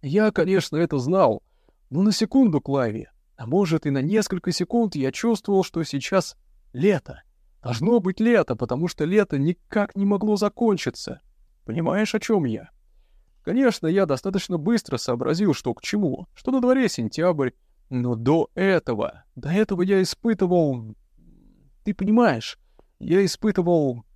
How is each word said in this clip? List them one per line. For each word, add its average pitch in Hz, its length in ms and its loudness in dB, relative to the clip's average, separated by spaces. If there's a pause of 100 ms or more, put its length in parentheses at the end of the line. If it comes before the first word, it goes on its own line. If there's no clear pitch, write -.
Я, 202 280 2
конечно, 185 460 0
это 160 220 0
знал, 131 440 2 (480)
но 151 120 -2
на 208 100 4
секунду, 220 480 2
Клайви, 117 480 -4 (280)
а 110 100 -12
может 165 400 0
и 143 40 -2
на 139 100 0
несколько 185 520 -2
секунд 220 420 -2
я 131 180 -2
чувствовал, 202 520 0
что - 180 -6
сейчас 151 540 -2 (360)
лето. 151 500 -2 (400)
Должно 156 380 0
быть 185 200 -4
лето, 214 360 2
потому 131 320 -4
что - 160 -4
лето 190 340 0
никак 180 580 -2
не 196 100 -2
могло 202 300 0
закончиться. - 840 -2 (440)
Понимаешь, 165 500 -2
о 214 60 0
чём 196 240 0
я? 113 260 -6 (720)
Конечно, 247 440 0
я 185 200 2
достаточно 180 500 -4
быстро 170 400 -2
сообразил, 151 560 0
что - 220 -2
к - 80 -16
чему, 180 520 -2
что - 180 -4
на 269 80 2
дворе 254 280 2
сентябрь, 143 640 -2 (400)
но 123 240 -2
до 131 400 0
этого, 175 680 -2 (100)
до 135 140 -12
этого 190 340 0
я 190 180 2
испытывал... 175 920 0 (880)
Ты 208 100 -4
понимаешь, 196 640 2 (440)
я 190 240 2
испытывал. 170 800 0 (120)